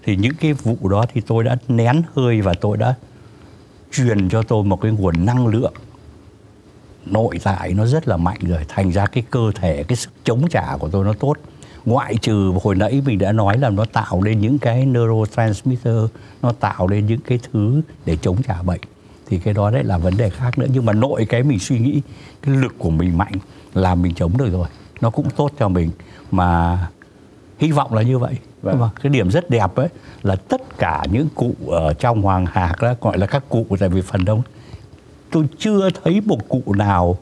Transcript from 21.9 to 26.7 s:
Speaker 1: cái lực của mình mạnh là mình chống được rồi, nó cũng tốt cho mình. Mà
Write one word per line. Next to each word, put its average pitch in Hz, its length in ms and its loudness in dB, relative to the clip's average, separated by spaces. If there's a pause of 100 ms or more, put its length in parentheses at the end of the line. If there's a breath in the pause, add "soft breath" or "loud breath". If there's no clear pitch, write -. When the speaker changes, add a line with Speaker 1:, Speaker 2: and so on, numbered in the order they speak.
Speaker 1:
cái 139 140 0
lực 127 220 0
của 87 120 -2
mình 85 280 2
mạnh - 160 -2 (400 loud breath)
là 92 200 2
mình 87 200 0
chống 87 240 0
được 131 140 0
rồi, 87 160 -2 (320 loud breath)
nó 117 100 2
cũng 143 200 -2
tốt 147 280 0
cho 110 100 2
mình. 87 220 0 (400 loud breath)
Mà 87 480 2 (800)